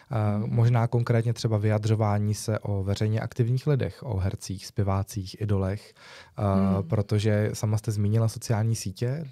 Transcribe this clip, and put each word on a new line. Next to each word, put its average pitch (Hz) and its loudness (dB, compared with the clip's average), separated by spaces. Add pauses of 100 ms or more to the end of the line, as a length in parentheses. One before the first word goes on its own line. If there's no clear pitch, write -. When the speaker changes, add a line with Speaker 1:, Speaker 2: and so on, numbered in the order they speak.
(120)
Speaker 1:
Eh, 107 0
Speaker 2:
Mhm. 120 -2
Speaker 1:
možná 117 4
konkrétně 117 2
třeba 110 0
vyjadřování 107 2
se 107 -2
o 101 -2
veřejně 107 0
aktivních 123 0
lidech, 117 0
o 113 -4
hercích, 92 -4
zpěvácích, 98 -4
idolech, 98 -2 (440)
eh, - -4
Speaker 2:
Hmm. 98 2
Speaker 1:
protože 107 2
sama 110 -2
jste 110 -4
zmínila 107 2
sociální 110 -2
sítě. 123 -4